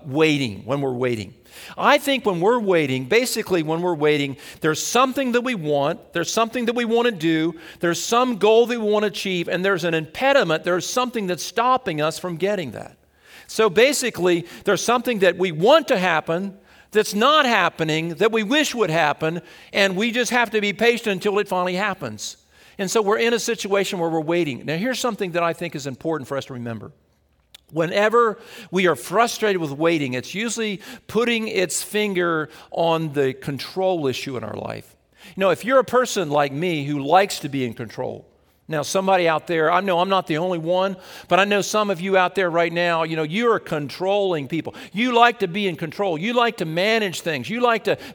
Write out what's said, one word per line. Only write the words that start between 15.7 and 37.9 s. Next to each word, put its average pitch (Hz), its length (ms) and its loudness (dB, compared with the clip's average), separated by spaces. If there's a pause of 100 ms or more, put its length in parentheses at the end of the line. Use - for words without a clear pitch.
to 240 100 4
happen 180 580 0 (360)
that's 208 220 0
not 277 300 4
happening, 165 680 2
that 196 160 2
we 220 140 0
wish 277 280 2
would 214 180 0
happen, 156 520 0 (300)
and 196 240 2
we 226 160 0
just 240 180 -2
have 233 200 2
to 214 100 0
be 202 120 0
patient 226 360 0
until 196 320 0
it 202 80 -4
finally 180 260 -2
happens. 180 600 -6 (420)
And 190 100 -4
so 226 140 2
we're 208 160 2
in 233 160 2
a 220 60 0
situation 202 580 -2
where 165 120 0
we're 160 100 0
waiting. 156 440 -2
Now, 147 120 -4
here's 233 240 -4
something 202 320 -4
that 170 100 0
I 165 120 0
think 170 200 -8
is 143 140 -8
important 139 400 -6
for 139 80 -4
us 131 80 -6
to - 80 -16
remember. 117 400 -10 (760)
Whenever 208 680 2 (320)
we 180 160 2
are 160 100 4
frustrated 208 640 0
with 151 120 -4
waiting, 147 420 0
it's 123 200 -8
usually 214 460 -4 (260)
putting 226 420 0
its 185 340 -2
finger 180 640 -2 (220)
on 165 420 0
the 135 220 0
control 165 720 -2
issue 127 320 -4
in 110 60 -8
our 104 120 -10
life. 107 400 -12 (400)
You 185 40 -8
know, 190 100 4
if 170 160 -2
you're 262 120 4
a 240 60 4
person 220 460 0
like 143 200 2
me 151 360 -2
who 147 120 -2
likes 170 420 4
to 147 100 -8
be 131 160 -2
in 113 80 -6
control, 113 520 -10 (420)